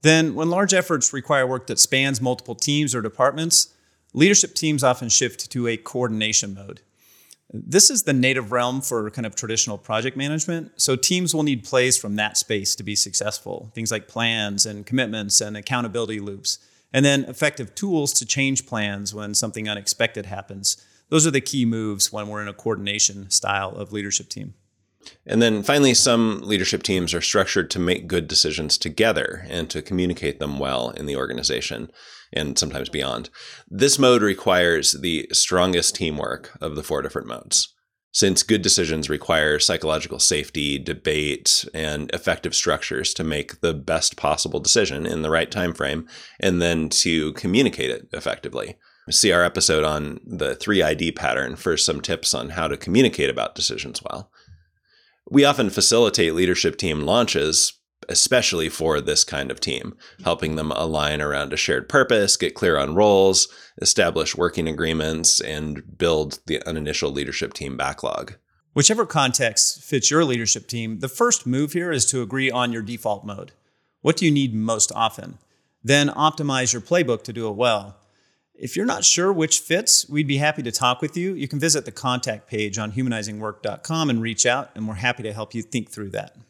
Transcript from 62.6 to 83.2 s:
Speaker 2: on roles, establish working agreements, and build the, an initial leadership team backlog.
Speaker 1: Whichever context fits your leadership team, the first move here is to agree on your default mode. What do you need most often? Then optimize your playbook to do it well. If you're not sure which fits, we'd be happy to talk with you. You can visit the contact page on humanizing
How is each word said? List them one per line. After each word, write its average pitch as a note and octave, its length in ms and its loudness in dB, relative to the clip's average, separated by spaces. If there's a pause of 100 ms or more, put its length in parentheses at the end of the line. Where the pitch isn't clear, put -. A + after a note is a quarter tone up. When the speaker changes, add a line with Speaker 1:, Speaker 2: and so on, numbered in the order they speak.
Speaker 2:
on C#2+ 180 0
roles, G2 540 6 (320)
establish E2+ 540 0
working E2 340 0
agreements, D#2+ 720 0
and D2+ 560 -8
build D#2 480 0
the, D#2 200 -2
an E2 120 -6
initial D2+ 340 -4
leadership C#2 420 -6
team C2+ 220 -10
backlog. - 600 -6 (360)
Speaker 1:
Whichever G#3+ 340 2
context B2+ 760 0
fits - 260 0
your D#3 140 4
leadership A#2 440 -2
team, A2+ 320 -6
the C3 100 -6
first A#3 360 0
move C#3 280 0
here F3 180 -2
is C3 140 2
to C3 160 0
agree C3 280 0
on A#2+ 220 0
your A2+ 120 -4
default G#2+ 420 -4
mode. G2 260 -12 (500)
What D#3+ 140 4
do F3+ 100 0
you D#3+ 60 6
need C#3 220 2
most A2 420 0
often? G#2 440 -4 (440)
Then C#3+ 240 4
optimize C#3+ 640 0
your A#2+ 100 -2
playbook C3 420 2
to A#2 100 -10
do A2+ 160 -4
it G2+ 60 -4
well. G2+ 420 2 (640)
If - 160 -8
you're G3+ 120 0
not G3+ 180 0
sure F3+ 260 4
which D#3+ 280 2
fits, - 500 2
we'd D3 180 0
be C3+ 100 0
happy D3+ 260 0
to A#2 80 -4
talk B2 280 2
with D3+ 160 -6
you. F3+ 200 -4
You C#3 120 -6
can D3 120 -6
visit D#3 260 0
the A#2+ 60 -12
contact B2 560 -4
page G#2+ 320 -4
on G#2+ 120 -4
humanizing G#2+ 480 -4